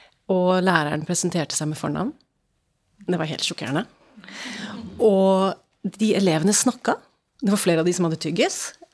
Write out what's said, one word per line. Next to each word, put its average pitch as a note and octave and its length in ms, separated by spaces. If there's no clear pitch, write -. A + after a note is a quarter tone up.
og F3+ 360
læreren D#3 420
presenterte E3+ 480
seg D3+ 140
med D3+ 100
fornavn. D#3 360
Det F3 140
var D#3 80
helt - 180
sjokkerende. F#3 400
Og F#3+ 540
de G#3+ 300
elevene F#3 380
snakka. - 440
Det G3 120
var G3+ 100
flere E3+ 180
av E3 60
de F3 80
som F3 120
hadde D#3+ 140
tyggis. F3 540